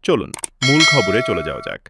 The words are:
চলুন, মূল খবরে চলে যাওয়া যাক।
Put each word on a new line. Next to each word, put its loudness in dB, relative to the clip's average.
চলুন, 0
মূল 4
খবরে 2
চলে -2
যাওয়া -8
যাক। -10